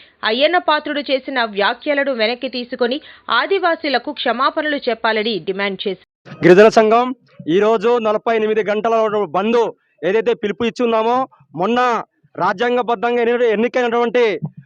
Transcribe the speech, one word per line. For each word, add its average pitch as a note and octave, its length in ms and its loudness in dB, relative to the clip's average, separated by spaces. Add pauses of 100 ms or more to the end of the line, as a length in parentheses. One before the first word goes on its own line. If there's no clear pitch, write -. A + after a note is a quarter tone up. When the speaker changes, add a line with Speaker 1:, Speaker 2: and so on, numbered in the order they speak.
(240)
Speaker 1:
అయ్యన్న C4+ 340 2
పాత్రుడు D4+ 420 -2
చేసిన C4+ 440 -4
వ్యాఖ్యలను A#3+ 680 -2
వెనక్కి A#3+ 380 -4
తీసుకొని B3 520 -6 (280)
ఆదివాసీలకు D#4 840 0
క్షమాపణలు C#4+ 640 -2
చెప్పాలని A3 640 -2
డిమాండ్ F#3+ 480 -6
చేశారు. - 580 -6
Speaker 2:
గిరిజన F3+ 220 10
సంఘం A#3 480 4 (320)
ఈరోజు G#3+ 500 2
నలభై A3 380 0
ఎనిమిది G#3+ 280 0
గంటల G#3+ 680 0
బంద్ G#3 420 0 (320)
ఏదైతే A3 300 0
పిలుపు G#3 300 -6
ఇచ్చి A#3 200 -2
ఉన్నామో, A#3 440 0 (280)
మొన్న A#3 480 0 (340)
రాజ్యాంగబద్ధంగా A#3 840 -2
ఎన్ని-, A#3 220 0
ఎన్నికైనటువంటి, A#3 960 0 (260)